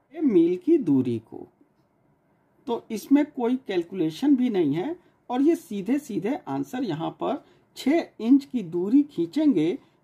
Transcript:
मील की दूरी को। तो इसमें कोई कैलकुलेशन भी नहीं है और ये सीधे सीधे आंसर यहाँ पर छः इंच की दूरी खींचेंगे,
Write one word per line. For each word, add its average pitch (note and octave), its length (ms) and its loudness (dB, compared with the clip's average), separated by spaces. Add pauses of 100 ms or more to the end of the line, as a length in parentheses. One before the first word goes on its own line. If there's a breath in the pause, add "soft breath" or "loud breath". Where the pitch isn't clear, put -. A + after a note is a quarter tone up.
(140)
मील F3+ 420 2
की D#4+ 220 2
दूरी B2+ 420 0
को। - 260 -18 (1200)
तो A#3 220 -4
इसमें C#4 360 2
कोई B3 320 -2
कैलकुलेशन F#3 800 0
भी B3 140 0
नहीं D#3+ 240 2
है A#3+ 200 -4 (360 soft breath)
और B3+ 120 0
ये D#4+ 140 4
सीधे G#3+ 420 -4
सीधे G#3 360 -6 (140)
आंसर C#3+ 360 -6
यहाँ D#3+ 280 -6
पर G3 300 -6 (340 soft breath)
छः D4+ 280 0 (160)
इंच C4 240 4
की A#3 200 -6
दूरी F#3 400 2
खींचेंगे, F#3 760 0 (260 soft breath)